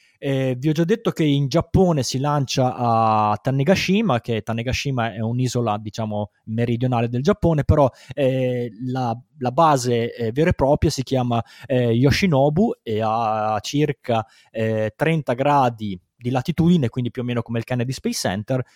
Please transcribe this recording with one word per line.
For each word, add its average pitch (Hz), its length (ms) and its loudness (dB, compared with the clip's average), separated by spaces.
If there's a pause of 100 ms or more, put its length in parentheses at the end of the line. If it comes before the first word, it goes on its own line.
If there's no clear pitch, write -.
(200)
Eh, 135 380 -2
vi 143 100 -2
ho 156 40 2
già 165 100 0
detto 196 300 -2
che 170 100 -4
in 143 240 2
Giappone 160 560 2
si - 160 -4
lancia 135 560 0
a 110 640 2
Tanegashima, 151 800 0
che 113 220 -4
Tanegashima 117 720 -4
è 113 60 -8
un'isola, 117 580 0
diciamo, 107 540 -6 (140)
meridionale 117 640 0
del 123 140 -2
Giappone, 165 400 0
però, 147 260 4 (260)
eh, 127 540 0 (160)
la, 127 320 -4 (220)
la 123 140 -2
base, 127 600 2
eh, 113 200 -4
vera 160 180 2
e - 40 0
propria 147 360 2
si 135 140 -4
chiama, 123 360 0 (260)
eh, 123 260 2
Yoshinobu 147 920 2
e 110 180 -4
ha 110 600 0
circa, 143 640 -2 (240)
eh, 110 460 -2
trenta 151 380 0
gradi 123 640 0 (200)
di 120 140 -8
latitudine, 160 580 2
quindi 123 240 -6
più 123 100 -8
o - 20 -8
meno 120 180 -4
come 117 180 -6
il - 40 -6
Kennedy 123 280 -4
Space - 260 -6
Center. 131 420 -4 (160)